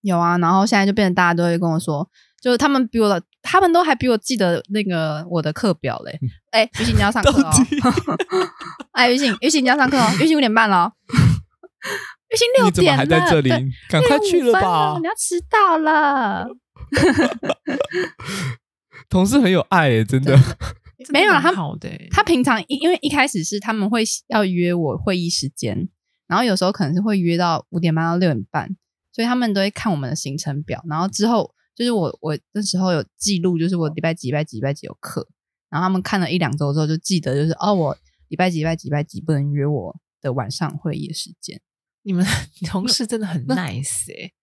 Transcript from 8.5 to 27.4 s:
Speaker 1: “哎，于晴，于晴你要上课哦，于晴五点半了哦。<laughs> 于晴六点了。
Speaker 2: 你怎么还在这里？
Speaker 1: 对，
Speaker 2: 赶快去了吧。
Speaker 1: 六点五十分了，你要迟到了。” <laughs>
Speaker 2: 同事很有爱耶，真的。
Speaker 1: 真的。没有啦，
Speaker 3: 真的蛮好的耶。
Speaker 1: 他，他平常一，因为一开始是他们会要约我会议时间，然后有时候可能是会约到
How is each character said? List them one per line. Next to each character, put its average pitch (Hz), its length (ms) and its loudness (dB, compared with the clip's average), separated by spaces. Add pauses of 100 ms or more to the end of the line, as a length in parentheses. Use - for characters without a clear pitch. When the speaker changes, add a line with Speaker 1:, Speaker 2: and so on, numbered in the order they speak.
Speaker 1:
“哎， 247 180 4
于 247 60 2
晴， 269 240 0
于 262 80 0
晴 302 160 2
你 254 40 2
要 247 80 4
上 262 120 2
课 269 80 0
哦， 240 100 4 (140)
于 311 60 4
晴 311 100 4
五 294 40 2
点 233 120 2
半 226 160 4
了 180 160 4
哦。 220 80 -4 (160)
<laughs> - 0 -
于 - 1300 -2
晴 453 100 2 (120)
六 453 120 6
点 359 280 4
了。 - 60 2
Speaker 2:
你 - 40 -2
怎 165 80 4
么 - 40 4
还 349 60 2
在 - 40 2
这 156 100 4
里？ 135 80 2
Speaker 1:
对， 135 180 2 (220)
Speaker 2:
赶 165 140 2
快 381 160 4
去 359 240 2
了 247 100 4
吧。 381 80 4
Speaker 1:
六 - 0 -
点 - 0 -
五 - 0 -
十 - 0 -
分 - 20 2
了， 311 380 2
你 320 60 -4
要 415 80 -4
迟 349 340 -4
到 392 300 4
了。” 277 680 0 (1600)
<laughs> - 1040 -12
Speaker 2:
同 185 160 2
事 240 140 4
很 214 120 4
有 180 200 4
爱 165 180 4
耶， 113 160 4
真 131 180 0
的。 139 140 4
Speaker 1:
真 131 60 10
的。 - 160 0 (520)
没 285 120 4
有 403 100 6
啦， 294 80 4
Speaker 3:
真 320 100 2
的 - 0 -
蛮 370 60 0
好 160 200 -6
的 - 120 -12
耶。 - 220 -16
Speaker 1:
他， - 80 0
他 415 60 2
平 285 180 2
常 233 200 2
一， - 180 -6
因 320 80 2
为 359 140 2
一 294 80 -2
开 277 180 2
始 165 160 -4
是 202 160 -6
他 220 120 -6
们 208 160 -2
会 226 140 0 (260)
要 214 160 2
约 175 280 0
我 170 240 -2
会 185 220 -2
议 170 100 -4
时 139 220 -4
间， 120 380 -6 (380)
然 180 120 -2
后 247 60 2
有 202 120 0
时 180 80 -2
候 190 80 0
可 196 120 -4
能 143 100 -2
是 180 60 0
会 208 180 0
约 170 180 0
到 170 340 -2